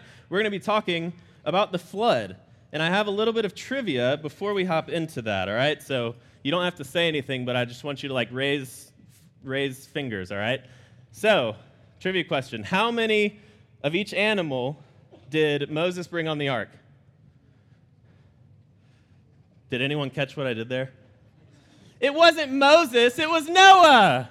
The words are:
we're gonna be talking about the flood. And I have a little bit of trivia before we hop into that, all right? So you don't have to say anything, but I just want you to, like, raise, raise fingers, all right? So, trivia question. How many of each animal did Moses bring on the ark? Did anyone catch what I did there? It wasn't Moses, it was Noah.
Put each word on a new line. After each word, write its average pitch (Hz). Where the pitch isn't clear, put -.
we're 185
gonna 214
be 196
talking 175
about 185
the 180
flood. 151
And 151
I 165
have 202
a 208
little 220
bit 220
of 190
trivia 147
before 190
we 190
hop 160
into 156
that, 98
all 104
right? 135
So 120
you 139
don't 175
have 175
to 143
say 170
anything, 139
but 123
I 123
just 120
want 143
you 143
to, 131
like, 117
raise, 135
raise 135
fingers, 104
all 101
right? 120
So, 151
trivia 185
question. 123
How 214
many 214
of 156
each 202
animal 156
did 147
Moses 175
bring 165
on 156
the 143
ark? 117
Did 123
anyone 139
catch 139
what 139
I 120
did 113
there? 131
It 277
wasn't 311
Moses, 277
it 311
was 320
Noah. 311